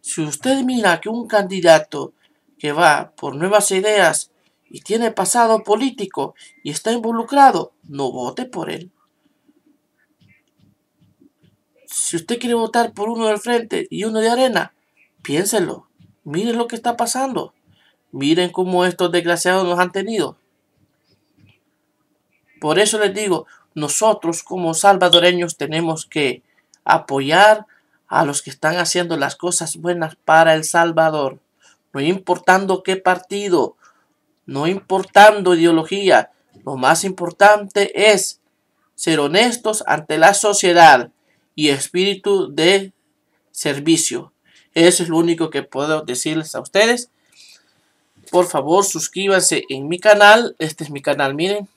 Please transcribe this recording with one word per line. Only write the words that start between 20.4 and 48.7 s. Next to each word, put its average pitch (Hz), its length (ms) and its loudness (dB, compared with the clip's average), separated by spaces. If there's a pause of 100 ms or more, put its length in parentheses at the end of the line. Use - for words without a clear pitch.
Por 156 180 0
eso 214 200 0
les 202 160 0
digo, 196 320 -4 (280)
nosotros 165 680 -2
como 175 320 -6
salvadoreños 175 840 2
tenemos 160 500 -6
que 135 360 -4 (420)
apoyar 170 840 2 (400)
a - 180 0
los 143 180 -6
que - 80 -16
están 156 260 -4
haciendo 170 400 -2
las 139 200 -4
cosas 170 400 -6
buenas 170 480 -6
para 160 300 6
El 156 100 -2
Salvador. 160 720 0 (540)
No 139 80 -8
importando 185 840 0
qué 190 140 -2
partido, 185 800 -2 (680)
no 139 220 -6
importando 190 880 4
ideología, 165 800 2 (320)
lo 139 120 -10
más 143 280 0
importante 202 1080 2
es - 280 -2 (540)
ser 160 260 -2
honestos 214 640 0
ante 156 320 -4
la 175 160 6
sociedad 170 760 4 (440)
y 151 140 0
espíritu 185 840 -2
de 190 380 0 (580)
servicio. 143 840 -2 (420)
Eso 175 280 4
es 165 60 -6
lo 165 100 -2
único 165 320 -2
que 139 120 -6
puedo 151 400 -4
decirles 156 520 -6
a 123 60 -8
ustedes. 226 500 0 (1200)
Por 180 160 2
favor, 170 380 0